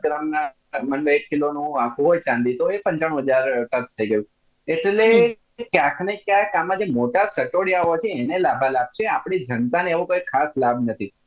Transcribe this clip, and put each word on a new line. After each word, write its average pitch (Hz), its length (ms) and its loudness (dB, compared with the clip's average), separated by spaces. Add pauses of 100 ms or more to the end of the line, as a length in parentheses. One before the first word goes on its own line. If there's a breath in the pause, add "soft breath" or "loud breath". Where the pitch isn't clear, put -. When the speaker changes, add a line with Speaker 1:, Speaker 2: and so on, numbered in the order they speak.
Speaker 1:
ગ્રામના, 151 480 -2 (320)
મતલબ 139 260 -2
એક 147 200 2
કિલોનું 147 540 -2
આખું 123 220 -2
હોય 170 140 4
ચાંદી 123 340 0
તો 165 160 -2
એ 202 80 -2
પંચાણું 160 420 -2
હજાર 131 440 0
ટચ 120 200 -4 (140)
થઈ 107 100 -2
ગયું. 107 180 0 (420)
એટલે 220 600 4
Speaker 2:
હમ. - 360 -8
Speaker 1:
ક્યાંક 151 380 0
ને 202 140 -2
ક્યાંક 202 400 2
આમાં 180 220 0
જે 202 80 -2
મોટા 123 380 0
સટોડિયાઓ 175 760 0
છે 208 120 -2
એને 151 280 -4
લાભાલાભ 131 480 0
છે, 214 200 -6
આપણી 185 340 -2
જનતાને 123 520 -2
એવો 175 140 0
કોઈ 180 140 0
ખાસ 147 380 -2
લાભ 123 320 0
નથી. 107 240 -8 (140)